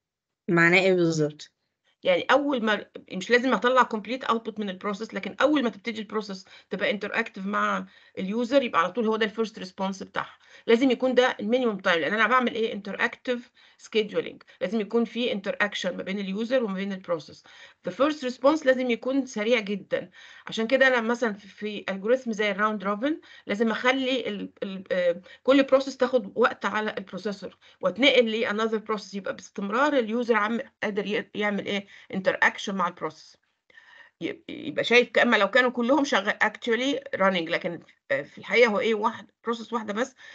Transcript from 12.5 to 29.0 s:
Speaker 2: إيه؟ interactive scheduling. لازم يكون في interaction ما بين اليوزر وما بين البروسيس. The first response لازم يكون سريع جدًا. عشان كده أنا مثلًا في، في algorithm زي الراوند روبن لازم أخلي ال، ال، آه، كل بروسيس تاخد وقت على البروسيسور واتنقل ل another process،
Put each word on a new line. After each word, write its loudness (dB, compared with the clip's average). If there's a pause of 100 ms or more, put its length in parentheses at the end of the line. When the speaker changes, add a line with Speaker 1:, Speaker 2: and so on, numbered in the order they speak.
Speaker 2:
إيه؟ -4
interactive -4 (420)
scheduling. -2 (240)
لازم 0
يكون 0
في -2
interaction -2
ما -4
بين -6
اليوزر -2
وما -4
بين -4
البروسيس. -8 (460)
The -4
first 0
response 2
لازم 4
يكون 0
سريع 0
جدًا. -6 (360)
عشان -4
كده 4
أنا 4
مثلًا -2
في، -16
في -10
algorithm 0
زي -2
الراوند -2
روبن -2 (260)
لازم 0
أخلي 0
ال، -8 (100)
ال، -8
آه، 0 (200)
كل 6
بروسيس 2
تاخد 0
وقت 0
على -2
البروسيسور -10 (220)
واتنقل 4
ل -2
another -2
process، -6